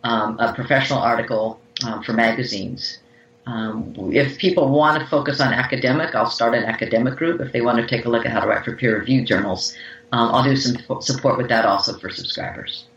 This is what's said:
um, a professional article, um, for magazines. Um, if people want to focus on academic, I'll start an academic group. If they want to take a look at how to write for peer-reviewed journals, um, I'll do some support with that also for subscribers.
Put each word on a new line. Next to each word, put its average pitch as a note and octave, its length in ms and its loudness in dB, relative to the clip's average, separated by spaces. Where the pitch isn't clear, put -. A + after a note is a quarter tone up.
um, A2 360 0
a A#2 140 2
professional C3+ 460 0
article, A2+ 600 0
um, A2+ 180 -6
for A#2+ 80 -6
magazines. A2+ 880 -2
Um, A2 480 -6
if C3+ 280 2
people F3+ 300 4
want D3+ 320 4
to - 60 -8
focus C#3 320 0
on C3 140 2
academic, C3 640 0
I'll A2 140 2
start A#2 240 2
an A#2 120 0
academic A2+ 500 0
group. E3+ 240 -2
If C3+ 140 -6
they A#2+ 80 0
want A#2 160 2
to A#2 100 0
take A#2 180 -2
a A#2+ 40 0
look A#2 160 2
at A#2 80 -2
how G2+ 80 2
to G2+ 60 0
write - 180 0
for - 100 -6
peer-reviewed A#2 500 2
journals, G2 480 0
um, A#2 240 2
I'll B2+ 80 4
do C3+ 140 4
some B2 180 0
support C3 360 0
with B2 100 -2
that A#2 180 2
also G2 320 2
for F#2 120 -10
subscribers. - 760 -10